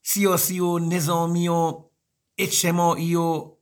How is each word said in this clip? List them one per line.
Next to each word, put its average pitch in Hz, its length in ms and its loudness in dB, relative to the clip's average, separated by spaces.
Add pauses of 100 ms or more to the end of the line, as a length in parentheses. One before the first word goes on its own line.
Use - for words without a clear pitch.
سیاسی 185 580 0
و 175 180 0
نظامی 170 680 0
و 165 360 0 (540)
اجتماعی 170 760 0
و 165 480 -2